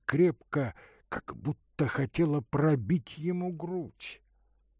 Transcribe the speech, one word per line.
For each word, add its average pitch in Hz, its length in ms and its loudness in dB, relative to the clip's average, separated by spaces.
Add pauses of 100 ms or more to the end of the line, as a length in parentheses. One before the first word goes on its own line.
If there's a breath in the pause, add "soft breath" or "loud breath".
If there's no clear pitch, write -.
крепко, 147 680 0 (340 loud breath)
как - 280 -10
будто - 500 -4
хотело 147 540 0
пробить 143 760 2
ему 180 340 -2
грудь. 165 680 -8 (600)